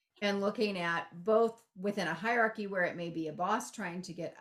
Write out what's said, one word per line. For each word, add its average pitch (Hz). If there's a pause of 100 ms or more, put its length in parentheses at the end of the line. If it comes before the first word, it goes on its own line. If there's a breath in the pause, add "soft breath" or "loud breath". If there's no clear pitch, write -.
(220)
And 202
looking 208
at 170 (160)
both 220 (160)
within 202
a 165
hierarchy 220
where 190
it 165
may 170
be 160
a 147
boss 202
trying 185
to 214
get 226